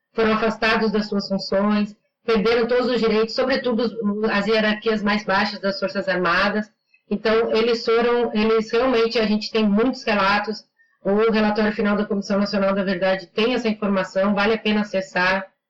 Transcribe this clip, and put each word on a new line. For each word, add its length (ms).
foram 220
afastados 580
das 160
suas 200
funções, 680
perderam 440
todos 180
os 140
direitos, 340
sobretudo 480
os, 480
as 160
hierarquias 560
mais 220
baixas 360
das 200
Forças 280
Armadas. 640
Então, 400
eles 340
foram, 480
eles 380
realmente, 480
a 80
gente 240
tem 180
muitos 360
relatos, 600
o 300
relatório 400
final 240
da 100
Comissão 320
Nacional 340
da 120
Verdade 420
tem 280
essa 140
informação, 640
vale 220
a 40
pena 240
acessar, 720